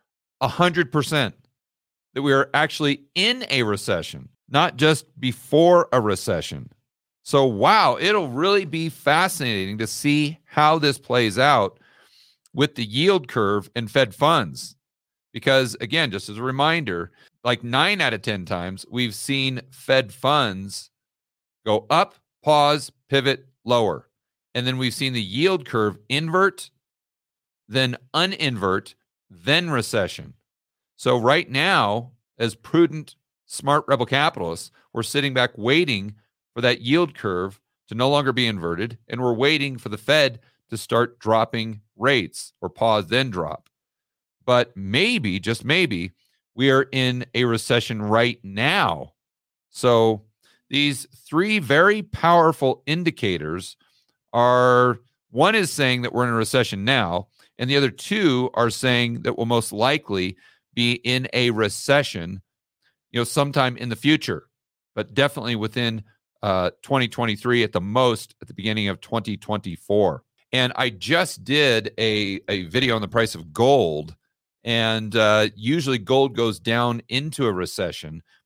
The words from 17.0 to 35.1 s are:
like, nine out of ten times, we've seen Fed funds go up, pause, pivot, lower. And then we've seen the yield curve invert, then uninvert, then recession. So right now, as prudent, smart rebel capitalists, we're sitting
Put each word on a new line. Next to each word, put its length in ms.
like, 180
nine 380
out 120
of 100
ten 200
times, 480
we've 240
seen 460
Fed 420
funds 800
go 240
up, 260
pause, 480
pivot, 400
lower. 460
And 140
then 100
we've 160
seen 200
the 80
yield 440
curve 320
invert, 600
then 300
uninvert, 800
then 400
recession. 640
So 220
right 320
now, 640
as 160
prudent, 600
smart 400
rebel 180
capitalists, 640
we're 100
sitting 320